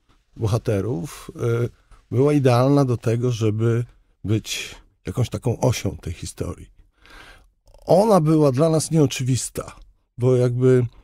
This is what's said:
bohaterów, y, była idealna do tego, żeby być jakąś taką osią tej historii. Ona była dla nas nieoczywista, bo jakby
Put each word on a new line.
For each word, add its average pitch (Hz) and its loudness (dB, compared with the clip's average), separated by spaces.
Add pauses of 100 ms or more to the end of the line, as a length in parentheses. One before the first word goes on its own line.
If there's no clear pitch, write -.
(380)
bohaterów, 110 -4 (340)
y, 117 -6 (420)
była 139 2
idealna 135 4
do 120 -2
tego, 120 -2
żeby 113 0 (380)
być - -6 (300)
jakąś 117 -4
taką - -4
osią 104 -2
tej - -10
historii. 85 -12 (1160)
Ona 196 4
była 151 4
dla 147 2
nas 160 -2
nieoczywista, 131 -2 (420)
bo 127 2
jakby 123 2 (180)